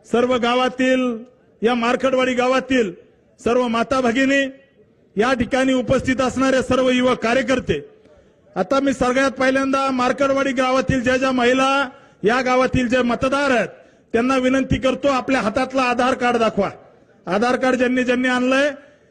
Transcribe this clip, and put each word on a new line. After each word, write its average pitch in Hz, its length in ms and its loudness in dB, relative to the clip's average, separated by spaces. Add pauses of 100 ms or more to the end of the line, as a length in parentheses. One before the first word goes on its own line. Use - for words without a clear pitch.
(120)
सर्व 247 240 0
गावातील, 254 800 0 (440)
या 226 120 2
मार्कडवाडी 254 600 0
गावातील 254 600 0 (500)
सर्व 247 240 0
माता 233 340 -2
भगिनी, 269 480 2 (720)
या 247 120 2
ठिकाणी 254 400 0
उपस्थित 254 480 0
असणारे 262 400 0
सर्व 262 280 0
युवक 247 340 0
कार्यकर्ते, 233 680 -2 (680)
आता 196 240 -2
मी 277 140 0
सगळ्यात 269 380 0
पहिल्यांदा 269 600 0
मार्कडवाडी 269 600 0
गावातील 262 500 0
ज्या 254 160 0
ज्या 262 140 0
महिला, 262 580 2 (340)
या 226 180 2
गावातील 254 460 0
जे 254 140 2
मतदार 262 500 0
आहेत, 214 180 0 (440)
त्यांना 254 240 2
विनंती 262 420 0
करतो, 254 280 0
आपल्या 262 340 0
हातातला 262 400 -2
आधार 247 320 2
कार्ड 247 240 0
दाखवा. 208 320 0 (580)
आधार 220 280 0
कार्ड 254 200 0
ज्यांनी 254 280 0
ज्यांनी 247 240 0
आणलंय, 254 440 0 (400)